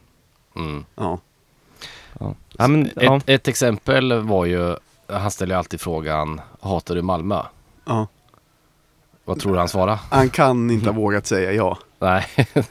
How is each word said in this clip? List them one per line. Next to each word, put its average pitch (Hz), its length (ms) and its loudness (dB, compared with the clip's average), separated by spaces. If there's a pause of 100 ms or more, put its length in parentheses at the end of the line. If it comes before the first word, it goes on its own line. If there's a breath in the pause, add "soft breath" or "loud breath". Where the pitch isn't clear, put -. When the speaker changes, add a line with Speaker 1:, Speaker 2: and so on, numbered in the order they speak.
(560)
Speaker 1:
Mm. 76 280 -8 (120)
Speaker 2:
Ja. 87 220 -4 (1000 loud breath)
Speaker 3:
Ja. 98 140 -6 (240)
Ja, 120 100 4
men, 147 180 4
Speaker 1:
Ett, - 100 -6
Speaker 3:
ja. 131 300 4
Speaker 1:
ett 135 220 2
exempel 127 720 0
var 104 240 2
ju, 87 320 0 (320)
han 101 220 -4
ställer 92 240 -4
ju 92 40 2
alltid 85 220 -6
frågan, 78 600 -4 (200)
"Hatar 90 340 -4
du 87 80 0
Malmö?" 90 400 -2 (420)
Speaker 2:
Ja. 113 220 -2 (1160)
Speaker 1:
Vad 87 160 -6
tror 98 120 -2
du 92 60 2
han 87 100 0
svarar? 101 300 0 (120)
Speaker 2:
Han 131 200 4
kan 123 400 2
inte 113 160 2
ha 104 60 4
Speaker 1:
Mm. 107 100 -2
Speaker 2:
vågat 101 240 0
säga 95 260 0
ja. 92 260 0 (200)
Speaker 1:
Nej. 95 280 2 (100)
<laughs> - 180 0 (160)